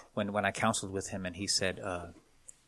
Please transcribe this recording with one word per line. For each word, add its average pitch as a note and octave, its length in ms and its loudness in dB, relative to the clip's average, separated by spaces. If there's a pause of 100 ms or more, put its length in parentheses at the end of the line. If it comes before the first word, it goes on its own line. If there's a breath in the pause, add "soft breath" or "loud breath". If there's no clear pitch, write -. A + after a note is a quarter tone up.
(140 loud breath)
when, G2+ 180 0
when G#2 120 2
I G2 80 4
counseled A2 400 2
with F#2+ 160 -2
him F#2+ 180 -4
and F2+ 100 -4
he F#2+ 120 -4
said, F#2 320 2
uh, F2+ 260 -4 (600)